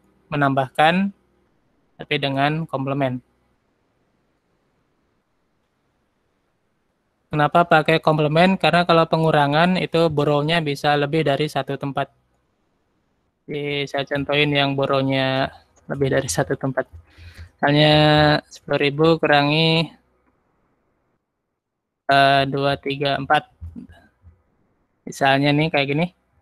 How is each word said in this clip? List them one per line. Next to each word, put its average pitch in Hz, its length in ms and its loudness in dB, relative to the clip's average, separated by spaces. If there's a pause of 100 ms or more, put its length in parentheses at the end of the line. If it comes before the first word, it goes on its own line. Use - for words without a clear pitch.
(300)
menambahkan, 151 840 0 (840)
tapi - 220 -6
dengan 143 480 -2
komplement. 135 500 -4 (4000)
Kenapa 151 320 2
pakai 160 400 2
komplement? 156 560 2
Karena 175 320 0
kalau 165 160 4
pengurangan 160 720 2
itu 165 320 0
borrow-nya 147 560 0
bisa 147 320 0
lebih 147 240 0
dari 143 240 0
satu 139 320 -6
tempat. 139 320 -8 (1400)
Jadi 143 400 -6
saya 139 160 -4
contohin 143 480 -2
yang 143 240 0
borrow-nya 135 800 -2 (360)
lebih 139 200 -2
dari 135 160 -2
satu 135 320 -4
tempat. 135 320 -6 (680)
Misalnya 151 360 2 (560)
sepuluh - 320 -6
ribu 143 240 0 (160)
kurangi, 151 680 2 (2250)
eh, 139 400 4
dua, 139 320 -2
tiga, 139 400 -6
empat. 151 240 0 (1600)
Misalnya 139 480 0
nih 156 160 0
kayak 143 200 -2
gini. 156 180 -2 (340)